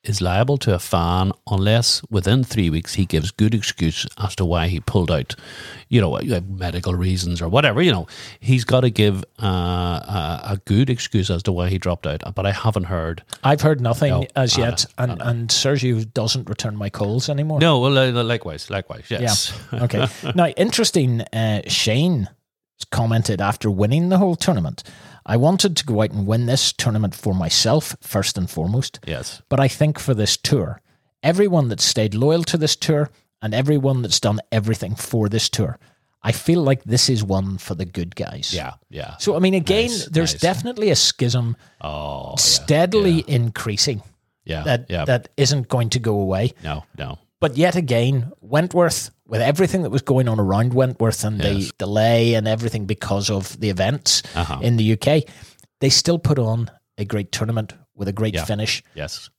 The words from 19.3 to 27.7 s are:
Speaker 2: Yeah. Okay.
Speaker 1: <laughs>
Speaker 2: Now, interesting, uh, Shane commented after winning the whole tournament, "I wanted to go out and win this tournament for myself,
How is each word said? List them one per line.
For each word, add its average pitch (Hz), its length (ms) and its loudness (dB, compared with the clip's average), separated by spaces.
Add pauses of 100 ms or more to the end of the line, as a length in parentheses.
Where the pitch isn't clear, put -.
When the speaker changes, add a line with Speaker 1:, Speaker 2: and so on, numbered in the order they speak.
Speaker 2:
Yeah. 120 140 -2
Okay. 117 220 0 (160)
Speaker 1:
<laughs> 117 120 -4
Speaker 2:
Now, 175 120 4
interesting, 156 760 0 (140)
uh, 110 340 0
Shane 131 580 0 (640)
commented 113 520 0
after 101 280 0
winning 117 380 2
the 185 100 4
whole 185 180 2
tournament, - 460 -2 (440)
"I 113 100 0
wanted 170 400 2
to - 80 -2
go 110 180 2
out 104 100 2
and 101 140 -2
win 117 200 0
this 131 260 0
tournament 107 420 0
for 98 200 -2
myself, 110 680 0